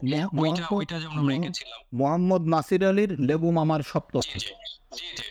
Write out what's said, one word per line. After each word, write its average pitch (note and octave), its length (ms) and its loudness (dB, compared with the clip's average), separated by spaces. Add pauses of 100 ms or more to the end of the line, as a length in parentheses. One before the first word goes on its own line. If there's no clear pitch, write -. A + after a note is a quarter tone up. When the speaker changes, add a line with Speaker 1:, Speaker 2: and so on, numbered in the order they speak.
Speaker 1:
মহ-, C3 120 0
Speaker 2:
ওইটা, E3+ 180 -2
Speaker 1:
মোহাম্মদ, D#3+ 380 0
Speaker 2:
ওইটা G3 280 -2
যেমন D#3+ 120 -8
আমরা D3+ 120 -2
Speaker 1:
মোহাম্মদ C#3 220 2
Speaker 2:
এঁকেছিলাম। - 540 -10
Speaker 1:
মোহাম্মদ F3 420 2
নাসির D#3+ 460 2
আলীর G3 320 2
লেবু E3 320 2
মামার D#3 300 2
সপ্তম - 380 -2
Speaker 2:
জি, - 200 -6
জি। - 0 -
জি, - 760 -14
জি। - 140 -10